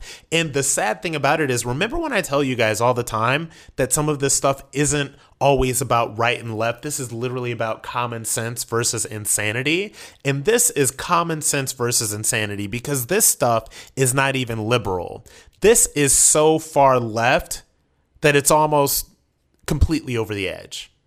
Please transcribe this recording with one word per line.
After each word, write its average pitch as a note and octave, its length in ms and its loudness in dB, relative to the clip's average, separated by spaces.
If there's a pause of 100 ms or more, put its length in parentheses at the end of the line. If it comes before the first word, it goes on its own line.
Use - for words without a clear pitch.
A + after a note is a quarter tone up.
(320)
And D#3+ 220 0
the C#3 100 0
sad F#3 400 -2
thing E3 120 -4
about C#3+ 240 2
it C#3 120 0
is, A#2+ 160 -2
remember G3+ 320 -2
when D#4 140 -4
I G3 80 0
tell D3 220 0
you C3 120 -2
guys A2 260 0
all B2 140 4
the A#2+ 80 -2
time B2 460 -2 (260)
that C3 180 0
some D3+ 160 0
of C#3+ 100 -2
this C3+ 140 2
stuff C3+ 380 0
isn't C#3 420 -2 (260)
always C3 420 2
about A#2 360 0
right A#2+ 220 0
and A2+ 180 -8
left? A#2 240 -2
This C#3+ 180 -8
is A#2+ 120 -8
literally B2 400 -6
about A2+ 320 -4
common A#2+ 420 -6
sense A#2+ 380 -6
versus A#2 420 -2
insanity. A#2 880 -2 (320)
And C#3 200 -2
this A#3 260 2
is C#3 180 2
common E3 540 -2
sense C3+ 300 -2
versus A#2+ 380 -2
insanity G#2 540 -4
because A#2+ 400 -6
this G#3 200 2
stuff - 680 0
is C3 200 2
not C3+ 200 2
even A2+ 320 -4
liberal. G2+ 600 -2 (320)
This G#3+ 360 6
is C#3+ 200 2
so D#3 420 4
far C3+ 420 4
left A#2 640 0 (600)
that D3 140 4
it's C#3 160 4
almost D3+ 580 2 (580)
completely C#3+ 500 0
over G#2+ 160 -4
the G2 160 -2
edge. - 420 -12 (160)